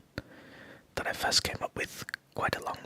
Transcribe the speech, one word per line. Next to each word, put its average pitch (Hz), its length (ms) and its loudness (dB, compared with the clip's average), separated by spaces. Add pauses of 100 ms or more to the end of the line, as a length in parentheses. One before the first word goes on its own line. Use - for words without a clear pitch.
(960)
that - 120 -2
I - 60 2
first - 300 4
came - 200 0
up - 140 -2
with - 280 -2 (300)
quite - 220 4
a - 80 -2
long - 220 -2